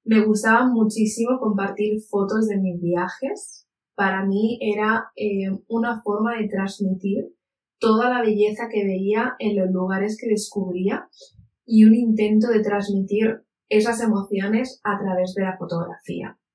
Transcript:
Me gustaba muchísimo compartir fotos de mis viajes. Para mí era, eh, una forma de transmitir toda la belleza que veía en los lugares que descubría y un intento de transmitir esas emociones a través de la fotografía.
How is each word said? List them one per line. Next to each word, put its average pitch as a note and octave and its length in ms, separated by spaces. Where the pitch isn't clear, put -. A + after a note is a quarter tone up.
Me A3 220
gustaba A3 420
muchísimo A3+ 720
compartir G#3 720
fotos G#3 380
de G3+ 100
mis F3+ 240
viajes. F#3 840
Para F#3+ 300
mí G#3+ 360
era, G#3+ 540
eh, G3 340
una A3+ 340
forma A3 360
de G#3+ 100
transmitir G3 800
toda A3+ 300
la B3 120
belleza G#3+ 480
que G#3 160
veía G3+ 540
en G#3 180
los F#3 140
lugares F#3+ 480
que A3+ 100
descubría F#3+ 800
y A3 200
un A3 80
intento G#3+ 560
de G#3+ 120
transmitir G3+ 840
esas A3 340
emociones G#3 840
a G3+ 160
través F#3 340
de G3 100
la F#3 140
fotografía. - 800